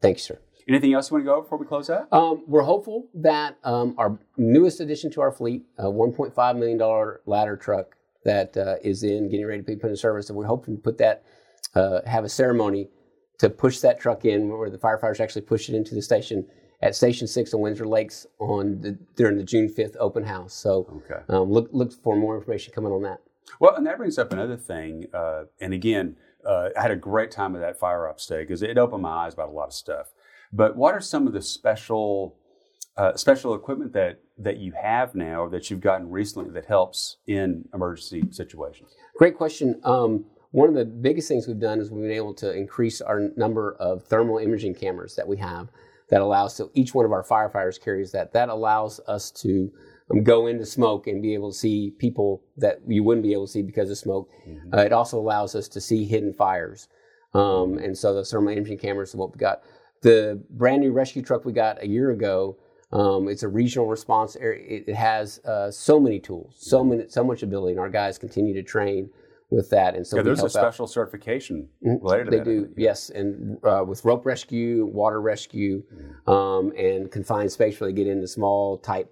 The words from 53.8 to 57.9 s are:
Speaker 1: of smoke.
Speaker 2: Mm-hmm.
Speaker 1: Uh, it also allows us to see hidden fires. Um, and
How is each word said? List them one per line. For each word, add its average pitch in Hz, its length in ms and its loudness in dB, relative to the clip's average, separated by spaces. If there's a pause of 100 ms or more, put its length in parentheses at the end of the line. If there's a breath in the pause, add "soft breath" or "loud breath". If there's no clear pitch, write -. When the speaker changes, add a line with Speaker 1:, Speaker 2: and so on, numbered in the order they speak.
Speaker 1:
of 101 80 -6
smoke. 95 320 -6 (160)
Speaker 2:
Mm-hmm. 82 300 -16
Speaker 1:
Uh, 104 60 6
it 104 100 6
also 117 260 2
allows 107 380 -2
us 101 140 -6
to - 100 -12
see 110 240 0
hidden 104 300 -2
fires. 92 560 -2 (440 soft breath)
Um, 95 440 2
and 98 200 -6